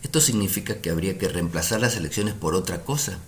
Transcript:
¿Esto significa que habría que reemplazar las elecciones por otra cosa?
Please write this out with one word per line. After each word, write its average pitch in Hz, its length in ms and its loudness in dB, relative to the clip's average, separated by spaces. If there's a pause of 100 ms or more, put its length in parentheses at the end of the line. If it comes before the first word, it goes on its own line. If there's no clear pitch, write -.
¿Esto - 180 2
significa 104 540 2
que - 140 -4
habría 90 280 0
que 98 100 0
reemplazar 85 540 0
las 120 160 2
elecciones 101 360 -2
por 80 220 0
otra 92 300 0
cosa? 120 420 -2